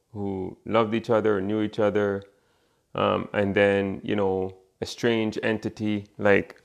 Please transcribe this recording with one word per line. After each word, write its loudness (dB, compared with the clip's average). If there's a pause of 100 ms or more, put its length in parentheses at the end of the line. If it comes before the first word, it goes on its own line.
(120)
who -6 (100)
loved 2
each -4
other, 2
knew -2
each -4
other, 0 (720)
um, 0
and 0
then, 2
you -2
know, -2 (260)
a -4
strange -2
entity, -4 (120)
like, 2